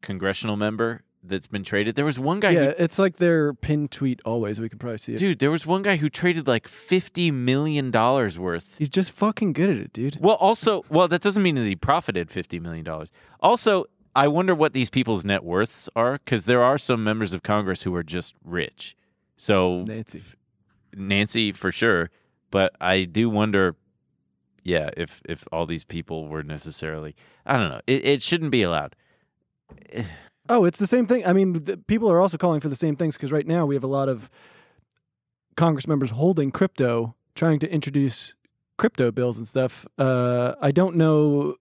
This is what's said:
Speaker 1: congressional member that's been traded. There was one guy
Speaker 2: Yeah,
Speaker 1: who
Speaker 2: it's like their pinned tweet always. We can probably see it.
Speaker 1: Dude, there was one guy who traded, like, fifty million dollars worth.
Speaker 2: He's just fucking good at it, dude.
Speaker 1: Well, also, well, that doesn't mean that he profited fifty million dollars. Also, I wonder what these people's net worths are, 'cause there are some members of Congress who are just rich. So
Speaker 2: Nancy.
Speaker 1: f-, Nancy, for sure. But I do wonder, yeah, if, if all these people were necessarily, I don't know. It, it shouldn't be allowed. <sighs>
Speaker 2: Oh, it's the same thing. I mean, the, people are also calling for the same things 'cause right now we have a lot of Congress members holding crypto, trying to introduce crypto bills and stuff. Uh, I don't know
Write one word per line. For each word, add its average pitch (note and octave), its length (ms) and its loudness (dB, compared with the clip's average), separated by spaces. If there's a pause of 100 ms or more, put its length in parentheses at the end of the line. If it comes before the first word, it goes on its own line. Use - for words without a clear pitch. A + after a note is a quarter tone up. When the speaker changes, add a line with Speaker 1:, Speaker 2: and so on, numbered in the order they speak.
Speaker 1:
congressional G2 540 -4
member A2 460 -2 (220)
that's F#2 220 -6
been G2+ 160 -8
traded. G#2 320 -2
There C#3 100 0
was C#3+ 140 -2
one D#3 220 -2
guy G#3 100 4
Speaker 2:
Yeah, E3+ 160 6
Speaker 1:
who D3 120 2
Speaker 2:
it's E3+ 200 0
like G3 200 2
their D#3+ 360 2
pinned D3 380 -2
tweet C3 320 -2
always. A2 340 -4
We A2+ 100 -6
can - 120 -14
probably A#2 180 -8
see A2+ 160 -10
it. A2+ 40 -6
Speaker 1:
Dude, F3 200 0
there C#3+ 140 2
was D#3+ 120 -2
one F#3 180 0
guy G3 140 2
who D3+ 120 0
traded, E3 400 0
like, A#2 180 2
fifty - 640 0
million C3+ 640 0
dollars A2+ 480 2
worth. F2 380 -6
Speaker 2:
He's D3+ 100 -2
just F#3 240 -2
fucking G#3 400 -2
good F3 180 0
at D3 60 0
it, - 160 -10
dude. B2+ 280 -6
Speaker 1:
Well, G3+ 160 6
also, G#3 520 2
well, E3+ 180 4
that E3 160 0
doesn't G3+ 200 2
mean F3 120 2
that B2 120 0
he G2 100 0
profited G2 520 -2
fifty F2+ 300 -8
million E2 260 -10
dollars. D#2+ 280 -10 (260)
Also, G#3 460 2 (320)
I C#3 100 6
wonder F3+ 260 2
what D#3 200 2
these B2+ 180 -2
people's A2 340 0
net G2 200 0
worths F2+ 500 -2
are, B2 320 0
'cause G#2 200 -2
there B2 160 6
are C3 140 6
some A#2 280 -2
members G#2+ 280 0
of F#2 120 -8
Congress G2+ 400 0
who F2+ 100 -2
are F2 80 -2
just E2 320 -8 (100)
rich. - 520 -8 (400)
So F2+ 500 2
Speaker 2:
Nancy. A2 320 -12
Speaker 1:
f-, - 160 -20 (580)
Nancy, G2+ 600 0
for F#2 180 -2
sure. F2 400 2 (400)
But F#2+ 300 2
I F#2 240 2
do G#2+ 260 0
wonder, G2+ 460 2 (880)
yeah, E2 320 -2
if, - 320 -10
if - 240 -12
all E2 140 -4
these D#2+ 180 -8
people D#2+ 420 -10
were D#2 160 -10
necessarily, D2+ 720 -10 (320)
I C#3 100 0
don't G2 140 0
know. B1 160 -12
It, C3 200 0
it C#3 160 0
shouldn't D#3+ 280 -2
be A#2+ 120 2
allowed. D#2+ 340 -2 (1000)
<sighs> A#2 100 -6 (440)
Speaker 2:
Oh, A3+ 160 4
it's F3 160 0
the G3+ 80 0
same B3 180 2
thing. A#3 180 0
I F3+ 80 2
mean, F#3+ 200 4 (120)
the, G2+ 120 -6
people G#3+ 340 0
are E3+ 100 6
also F3+ 160 2
calling D#3+ 240 2
for D3+ 80 -4
the C#3 80 -4
same D3+ 200 0
things D#3+ 200 -2
'cause C3+ 140 -6
right D3+ 160 0
now E3 180 2
we C#3 120 0
have B2+ 80 -2
a C3 40 -4
lot C#3 200 0
of A#2+ 200 -4 (1300)
Congress D#3+ 300 2
members C#3 240 0
holding D3 400 0
crypto, A#2+ 640 0 (220)
trying D#3+ 240 2
to D#3 120 -4
introduce C#3 600 -2 (420)
crypto B2+ 360 -2
bills A#2+ 260 -4
and A2+ 80 -10
stuff. - 400 -4 (120)
Uh, B2 600 0
I C#3+ 120 0
don't F3 240 2
know D3+ 640 4